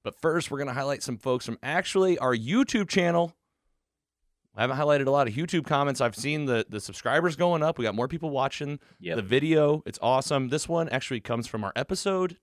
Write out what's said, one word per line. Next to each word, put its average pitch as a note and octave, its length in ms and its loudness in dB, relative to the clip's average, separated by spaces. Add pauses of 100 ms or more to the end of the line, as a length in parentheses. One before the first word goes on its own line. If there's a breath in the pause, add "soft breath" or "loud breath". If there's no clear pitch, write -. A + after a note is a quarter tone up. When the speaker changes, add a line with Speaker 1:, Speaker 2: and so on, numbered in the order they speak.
Speaker 1:
But - 160 -10
first, D#3+ 300 0
we're C#3+ 80 -4
gonna C#3 160 -4
highlight C#3 300 -4
some B2 140 -6
folks B2+ 280 -2
from - 160 -8
actually F3+ 560 2
our B2+ 180 2
YouTube F#3+ 540 2
channel. E3+ 460 2 (1200)
I G#2 60 -4
haven't C3 160 0
highlighted D3 300 2
a C3+ 40 4
lot C#3 160 4
of G#2+ 60 -4
YouTube D#3+ 320 -2
comments. C#3+ 340 0
I've A#2+ 160 2
seen D3 300 -2
the, A#2+ 240 2
the G#2 100 -8
subscribers D3 560 0
going E3+ 280 2
up. E3 160 -2
We A#2+ 60 0
got G2+ 100 0
more A#2+ 120 -2
people D#3 220 -6
watching C#3 500 -4 (200)
Speaker 2:
Yep. - 160 -4
Speaker 1:
the A2+ 80 -2
video. D3+ 600 4
It's - 160 -12
awesome. C3 500 0
This D3+ 200 -4
one E3 200 0
actually B2 320 -4
comes A#2 260 -4
from G#2+ 160 -6
our G2 120 -6
episode F#3 680 -2